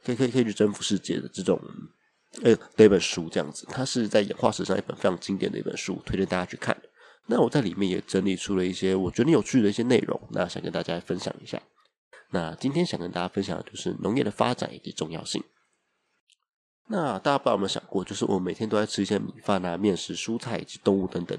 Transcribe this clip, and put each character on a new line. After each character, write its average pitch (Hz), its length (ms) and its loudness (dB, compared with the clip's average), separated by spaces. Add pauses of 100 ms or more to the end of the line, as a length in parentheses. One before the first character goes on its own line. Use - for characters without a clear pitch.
可 123 100 -2
以， - 20 -2
可 127 100 2
以， 120 60 0
可 127 80 4
以 120 40 6
去 107 100 0
征 104 180 4
服 98 100 -8
世 101 160 0
界 - 220 -4
的 - 80 -8
这 - 160 -10
种， 90 160 2 (840)
呃， 226 120 8 (220)
的 110 80 12
一 - 20 12
本 98 140 8
书 - 280 -4
这 - 80 -4
样 73 140 -4
子。 - 180 -14
它 131 140 -4
是 120 240 -2
在 107 140 4
演 98 160 -2
化 117 120 4
史 95 140 -2
上 95 140 0
一 101 100 0
本 - 80 -8
非 - 80 -10
常 92 160 2
经 98 180 -4
典 - 140 -2
的 104 80 -6
一 - 20 -8
本 - 140 -6
书， - 300 -6
推 - 100 -4
荐 95 100 2
大 92 120 -2
家 90 80 -2
去 - 100 -14
看。 - 220 -4 (480)
那 226 160 2
我 117 80 4
在 151 100 2
里 95 140 0
面 95 180 0
也 92 160 0
整 95 160 0
理 95 140 0
出 - 180 -2
了 92 80 2
一 92 80 0
些 95 240 0
我 95 160 0
觉 120 140 2
得 160 60 4
有 123 100 6
趣 127 200 2
的 101 60 6
一 104 60 4
些 117 100 -2
内 123 140 4 (100)
容， - 220 -4
那 90 180 0
想 87 160 -8
跟 85 80 -6
大 85 100 -4
家 85 200 -4
分 92 180 -4
享 - 240 -6
一 - 20 -20
下。 - 160 -8 (680)
那 82 260 -4
今 135 160 -2
天 175 140 2
想 - 120 -6
跟 87 140 -8
大 87 80 -4
家 90 80 -2
分 98 160 -2
享 87 140 -4
的 - 60 -8
就 - 120 -16
是 - 240 -6
农 107 160 0
业 139 80 2
的 147 80 -2
发 120 220 2
展 - 200 -6
以 - 40 -16
及 - 140 -14
重 80 200 -6
要 80 140 -10
性。 - 180 -6 (1400)
那 165 320 -2
大 147 120 0
家 139 60 2
不 - 60 -2
知 - 20 -6
道 120 80 4
有 101 40 2
没 98 60 0
有 98 40 0
想 - 200 -4
过， 92 160 -2
就 104 100 -10
是 107 120 -2
我 104 80 2
们 92 100 2
每 90 100 -2
天 110 140 -4
都 107 100 2
在 107 80 2
吃 - 160 -4
一 98 40 4
些 101 120 0
米 104 240 -4
饭 92 240 0
啊、 85 120 -2
面 95 180 2
食、 - 180 -8
蔬 113 240 -6
菜 113 220 -6
以 82 60 -10
及 - 180 -18
动 98 140 4
物 92 100 0
等 90 160 -4
等 95 160 -6